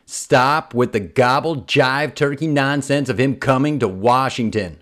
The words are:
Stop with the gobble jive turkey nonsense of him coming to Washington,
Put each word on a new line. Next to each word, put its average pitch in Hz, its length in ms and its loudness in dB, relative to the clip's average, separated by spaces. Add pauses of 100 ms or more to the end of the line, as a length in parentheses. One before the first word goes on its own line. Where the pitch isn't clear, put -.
Stop 143 680 0
with 120 200 0
the 110 80 -2
gobble 131 640 0
jive 139 520 0
turkey 151 320 -2
nonsense 139 640 0
of 113 120 -2
him 135 160 0
coming 139 420 0
to 117 100 0
Washington, 107 920 -2